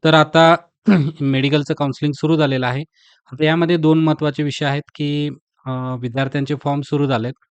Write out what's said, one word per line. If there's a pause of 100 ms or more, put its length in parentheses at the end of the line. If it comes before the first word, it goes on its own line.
तर
आता (300)
<clears throat>
मेडिकलचं
काउन्सिलिंग
सुरू
झालेलं
आहे. (480)
आता
यामध्ये
दोन
महत्त्वाचे
विषय
आहेत
की, (360)
अ,
विद्यार्थ्यांचे
फॉर्म
सुरू
झालेत (200)